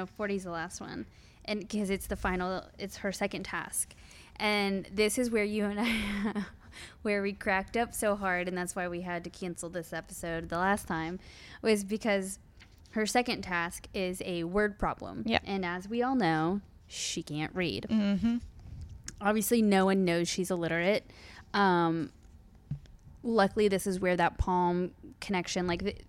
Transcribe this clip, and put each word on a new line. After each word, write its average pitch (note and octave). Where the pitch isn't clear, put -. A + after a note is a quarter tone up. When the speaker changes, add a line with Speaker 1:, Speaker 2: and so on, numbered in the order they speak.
Speaker 1:
no. F#3
Forty G3+
is F#3+
the F3+
last E3+
one. -
And G#3
'cause G#3
it's F#3+
the G3
final, F#3
it's G3+
her G3
second G3
task. -
And G3+
this G#3+
is A#3+
where G#3+
you G#3
and G3+
I, G#3
<laughs> -
where G#3
we G3+
cracked F#3+
up A#3
so G#3
hard, F3+
and F3+
that's F3+
why F3+
we F3
had F3
to E3+
cancel -
this F3
episode E3+
the E3+
last G3
time, E3
was G#3+
because G3
her A3
second A#3+
task F3
is F#3
a E3+
word G#3
problem. D3
Speaker 2:
Yeah. A3+
Speaker 1:
And G3
as F3+
we A#3+
all C4
know, E3+
she -
can't D3+
read. E3+
Speaker 2:
Mm-hmm. G#3
Speaker 1:
Obviously, G#3+
no F#3+
one G3
knows E3+
she's F3+
illiterate. E3+
Um, E3+
luckily, G#3+
this F#3+
is F#3
where F3+
that E3+
palm F3+
connection, F3+
like, F3
th-, -